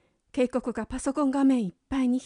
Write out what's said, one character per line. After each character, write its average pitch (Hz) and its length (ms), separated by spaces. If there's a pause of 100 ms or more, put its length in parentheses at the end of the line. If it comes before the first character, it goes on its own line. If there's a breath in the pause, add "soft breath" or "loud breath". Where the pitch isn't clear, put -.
(300)
警 254 160
告 247 260
が 214 140
パ 262 140
ソ 277 120
コ 294 120
ン 269 80
画 277 100
面 262 220
い 180 60
っ - 20 (160)
ぱ 262 140
い 254 60
に 247 180